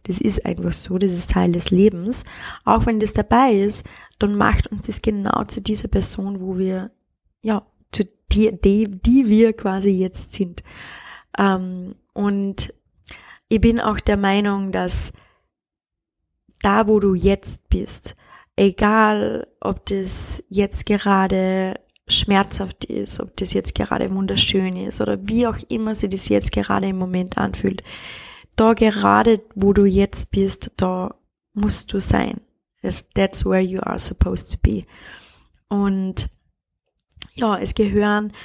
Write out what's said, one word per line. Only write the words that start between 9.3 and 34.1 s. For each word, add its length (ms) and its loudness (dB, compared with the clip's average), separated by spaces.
quasi 360 -2
jetzt 440 -2
sind. 300 -6
Ähm, 580 -2
und 600 -2
ich 100 4
bin 220 4
auch 180 -2
der 180 0
Meinung, 540 0
dass 400 -4
da, 260 2
wo 120 6
du 140 4
jetzt 560 0
bist, 460 -4
egal 920 2
ob 260 -6
das 640 -6
jetzt 360 -2
gerade 920 2
schmerzhaft 760 0
ist, 340 -8
ob 180 -12
das 160 -4
jetzt 220 -4
gerade 380 -2
wunderschön 640 0
ist 260 -6
oder 260 -4
wie 200 2
auch 100 -4
immer 260 -4
sich 140 -2
das 200 -4
jetzt 220 0
gerade 360 -2
im 100 -2
Moment 400 -4
anfühlt, 460 -2
da 180 4
gerade, 680 4
wo 180 4
du 120 6
jetzt 460 0
bist, 460 -2
da 380 -4
musst 400 -2
du 60 -2
sein. 420 0
That's, 280 -6
that's 360 0
where 160 2
you 200 -2
are 180 -4
supposed 520 -2